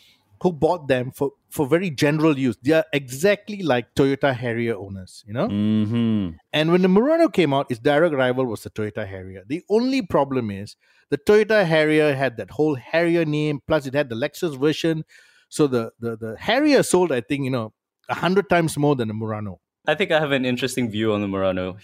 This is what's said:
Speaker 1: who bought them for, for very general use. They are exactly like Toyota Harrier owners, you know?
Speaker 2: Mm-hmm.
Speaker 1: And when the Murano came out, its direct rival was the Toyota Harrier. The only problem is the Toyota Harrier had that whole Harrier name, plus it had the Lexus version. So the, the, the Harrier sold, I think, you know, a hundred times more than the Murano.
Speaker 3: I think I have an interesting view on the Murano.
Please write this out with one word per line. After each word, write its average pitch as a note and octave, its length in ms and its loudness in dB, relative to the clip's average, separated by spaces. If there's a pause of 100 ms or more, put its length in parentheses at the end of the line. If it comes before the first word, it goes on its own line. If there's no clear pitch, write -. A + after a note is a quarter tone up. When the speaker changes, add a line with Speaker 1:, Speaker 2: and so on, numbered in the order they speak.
(420)
Speaker 1:
who F#3 120 2
bought D#3 340 0
them B2+ 240 -2
for, - 200 -4 (180)
for D3+ 180 -2
very F3 220 0
general D3+ 500 2
use. B2+ 220 0
They C3 100 0
are D#3+ 220 2
exactly E3 680 -2
like B2 320 -2
Toyota C#3 380 2
Harrier A#2 440 -4
owners, G2 500 -14
you G#2 60 -14
know? C#3 140 -2
Speaker 2:
Mm-hmm. G#2+ 920 0 (160)
Speaker 1:
And D#3 180 2
when F3+ 120 4
the F#3+ 40 4
Murano C#4+ 400 4
came D3+ 260 2
out, C#3 160 0
its A#2+ 100 -6
direct D3 360 2
rival C3 300 2
was A2 180 -6
the A2 60 -14
Toyota G#2+ 380 -8
Harrier. F#2+ 380 -14
The D3 240 -8
only B3+ 340 0
problem C3+ 460 0
is G2 260 -10 (340)
the C#3+ 80 -2
Toyota G#3 480 4
Harrier D#3 500 4
had C3 220 -2
that G2 140 -10
whole D3+ 240 0
Harrier E3+ 500 0
name, D3+ 420 -2
plus D#3 200 0
it B2 60 -8
had C#3+ 160 -2
the A2+ 60 -8
Lexus C#3+ 420 -6
version. D#3 460 0 (460)
So D3+ 180 2
the, A#2 320 -2
the, A#2 160 -6
the A2 240 -10
Harrier C4+ 440 2
sold, F3+ 280 2
I B2 100 -2
think, C#3 220 -4
you C3 80 -4
know, A2+ 220 -4 (360)
a B2 60 -6
hundred F#3 340 0
times E3+ 280 2
more D3 180 2
than A#2 140 -2
the G#2+ 40 -6
Murano. G#2+ 460 -8 (300)
Speaker 3:
I D#3 60 2
think F3 160 -2
I D#3 80 4
have D3 140 0
an C3 100 2
interesting B2 480 -2
view G#2+ 220 0
on G#2 80 0
the G2+ 80 -4
Murano. F#2+ 540 -2